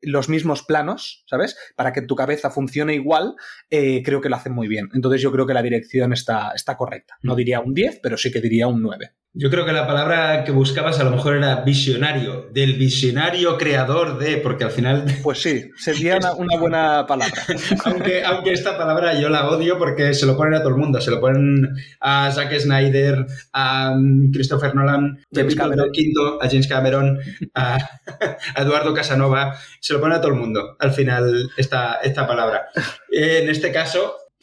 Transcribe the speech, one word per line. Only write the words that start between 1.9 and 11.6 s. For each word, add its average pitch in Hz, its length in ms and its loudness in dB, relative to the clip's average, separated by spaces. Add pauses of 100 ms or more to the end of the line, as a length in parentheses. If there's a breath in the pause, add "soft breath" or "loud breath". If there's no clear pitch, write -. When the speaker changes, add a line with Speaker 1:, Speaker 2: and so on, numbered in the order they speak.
Speaker 1:
que 139 80 -4
tu 135 140 -4
cabeza 139 340 -2
funcione 143 460 -4
igual, 156 400 0 (340 loud breath)
eh, 135 340 2
creo 139 180 0
que 139 80 -2
lo 123 60 0
hacen 127 180 -8
muy 117 140 -4
bien. 104 260 -4
Entonces 127 280 2
yo 135 100 0
creo 131 140 2
que 135 80 -2
la 123 80 2
dirección 120 520 0
está, 107 420 -4
está - 200 -6
correcta. - 460 -10
No 127 140 -2
diría 123 240 0
un 123 140 -4
diez, 220 280 -2
pero 113 160 -4
sí - 140 -4
que 117 100 -4
diría 113 260 2
un 120 140 0
nueve. 104 300 -8 (240)
Speaker 2:
Yo 139 140 0
creo - 160 0
que 156 80 -2
la 151 140 0
palabra 156 560 2
que 147 80 -4
buscabas 143 480 2
a 139 40 2
lo 131 60 4
mejor 143 260 0
era 139 280 0